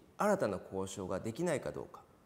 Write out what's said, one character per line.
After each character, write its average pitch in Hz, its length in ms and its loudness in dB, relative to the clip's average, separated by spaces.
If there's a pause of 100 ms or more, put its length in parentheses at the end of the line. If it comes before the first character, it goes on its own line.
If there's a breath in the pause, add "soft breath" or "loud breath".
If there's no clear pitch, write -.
(180)
新 202 200 4
た 123 80 4
な 92 140 0 (120)
交 95 140 0
渉 95 220 -4
が 95 100 2
で 113 140 -2
き 156 100 -4
な 175 120 4
い 120 60 2
か 76 120 -2
ど 62 100 -4
う - 40 -10
か。 - 140 -16 (240)